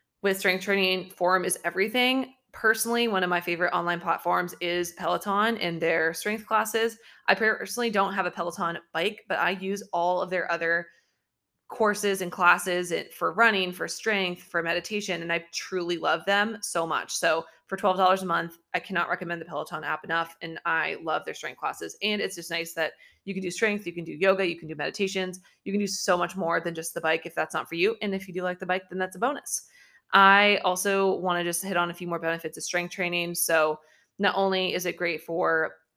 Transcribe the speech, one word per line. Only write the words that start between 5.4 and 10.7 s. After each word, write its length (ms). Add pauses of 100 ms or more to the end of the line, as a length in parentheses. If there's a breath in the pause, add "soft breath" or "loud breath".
and 240
their 320
strength 320
classes. 520 (300 loud breath)
I 80
personally 540
don't 240
have 120
a 60
Peloton 460 (160)
bike, 360
but 100
I 120
use 420
all 280
of 80
their 220
other 360 (840 soft breath)